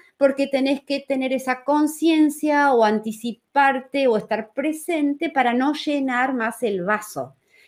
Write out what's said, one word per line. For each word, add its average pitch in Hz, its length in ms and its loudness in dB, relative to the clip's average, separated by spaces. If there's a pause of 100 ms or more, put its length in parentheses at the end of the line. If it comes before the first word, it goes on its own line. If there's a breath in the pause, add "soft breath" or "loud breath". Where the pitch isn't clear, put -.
(180 loud breath)
porque 277 280 2
tenés 269 360 0
que 277 180 -4
tener 262 320 -4
esa 254 320 -4
conciencia 302 1080 2
o 233 120 4
anticiparte 254 1200 0
o 226 120 4
estar 220 340 -6
presente 302 800 -2
para 247 220 0
no 262 200 0
llenar 269 600 -2
más 240 300 -4
el 196 220 -2
vaso". 185 500 -6 (340 soft breath)